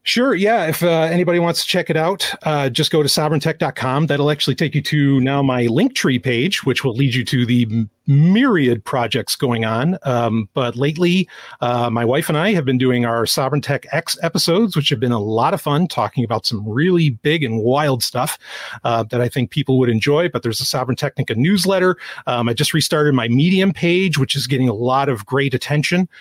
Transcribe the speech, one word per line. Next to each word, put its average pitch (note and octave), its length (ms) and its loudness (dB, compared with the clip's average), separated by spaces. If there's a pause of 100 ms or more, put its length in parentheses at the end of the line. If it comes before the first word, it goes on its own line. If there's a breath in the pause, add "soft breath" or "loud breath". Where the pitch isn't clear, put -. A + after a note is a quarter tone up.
Sure. B3 300 0
Yeah. G3+ 320 2
If, D#3+ 160 -2
uh, F3 60 2
anybody E3+ 500 2
wants E3+ 240 0
to - 60 -6
check F3+ 200 -2
it D#3 80 0
out, E3+ 320 -2 (140)
uh, D3 260 0
just B2+ 220 0
go D3+ 140 2
to C3+ 40 0
sovereigntech D#3 500 0
dot C#3 180 -2
com. C3 320 0
That'll C#3+ 240 2
actually C#3+ 240 -2
take D#3 180 -2
you C#3+ 80 0
to C#3 380 2
now C#3 220 2
my B2 240 0
Linktree C#3+ 540 0
page, C3 440 -2
which B2+ 180 -2
will B2 120 -2
lead B2+ 200 0
you B2+ 120 -2
to B2 200 0
the A#2+ 240 2
m-, A2 200 -2 (180)
myriad D#3 760 4
projects A#2+ 520 -2
going A#2 280 -2
on. B2 380 0
Um, A#2 520 0
but A#2+ 200 -2
lately, E3+ 540 0 (320 loud breath)
uh, A#2+ 280 0
my A#2 160 0
wife C3+ 240 0
and D#3 80 0
I F#3 160 2
have E3 120 0
been B2+ 140 0
doing B2 260 2
our A#2 220 0
Sovereign C#3 360 -2
Tech C#3 300 -4
X - 320 -4
episodes, F3 500 0
which D3 140 0
have C#3 100 0
been A#2+ 140 0
a A2+ 80 0
lot A2+ 340 0
of - 60 -4
fun, D#3 260 0
talking A#2+ 380 -2
about A2+ 220 -4
some G#2+ 220 -6
really D#3 420 2
big D3+ 340 -2
and A2+ 180 -2
wild C3 400 0
stuff, - 360 -4 (440 loud breath)
uh, A#2 220 0
that A#2+ 160 -4
I B2 80 0
think A#2+ 240 -4
people C3 260 0
would B2 100 4
enjoy. D3 420 2
But A#2+ 120 -4
there's A2+ 180 -4
a - 40 -6
Sovereign B2+ 320 -2
Technica C3 400 -4
newsletter. F#3 600 2 (300 loud breath)
Um, A#2+ 220 0
I A#2 60 0
just C#3+ 200 -2
restarted D3+ 400 2
my A#2 140 0
Medium F3+ 440 2
page, F3 460 0
which C3+ 160 0
is B2 140 -4
getting C3 200 0
a A2 60 0
lot B2+ 340 0
of A2 180 -4
great C#3 280 0
attention. D3+ 540 0 (120)